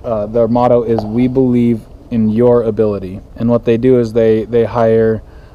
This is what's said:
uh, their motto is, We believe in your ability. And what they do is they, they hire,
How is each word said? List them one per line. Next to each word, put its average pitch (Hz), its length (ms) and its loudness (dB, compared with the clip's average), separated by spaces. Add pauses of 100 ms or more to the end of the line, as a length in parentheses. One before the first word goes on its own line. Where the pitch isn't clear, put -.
uh, 110 240 -4
their 117 200 0
motto 120 360 2
is, 113 220 -2
We 117 220 -2
believe 123 540 0 (300)
in 113 180 0
your 120 340 2
ability. 104 580 -4 (140)
And 117 140 -4
what 120 160 0
they 117 120 2
do 127 220 2
is 113 140 -4
they, 110 320 2
they 117 200 0
hire, 113 580 0 (320)